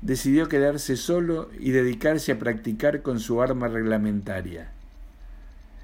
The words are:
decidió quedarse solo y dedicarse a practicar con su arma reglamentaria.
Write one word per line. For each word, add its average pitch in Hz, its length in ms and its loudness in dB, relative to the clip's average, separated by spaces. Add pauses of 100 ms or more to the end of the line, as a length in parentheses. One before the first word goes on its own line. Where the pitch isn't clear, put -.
decidió 139 460 2
quedarse 143 480 2
solo 170 540 0 (100)
y 131 100 0
dedicarse 131 640 2
a 117 80 0
practicar 117 640 0
con 123 180 -2
su 117 220 0
arma 123 260 0
reglamentaria. 104 1040 -2 (1120)